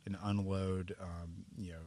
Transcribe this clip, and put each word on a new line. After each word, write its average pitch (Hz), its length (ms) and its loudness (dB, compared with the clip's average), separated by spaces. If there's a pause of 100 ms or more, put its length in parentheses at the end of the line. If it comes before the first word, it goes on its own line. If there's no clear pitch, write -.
and 98 180 0
unload, 95 800 4
um, 85 420 -6 (140)
you 90 160 -4
know, 82 140 -8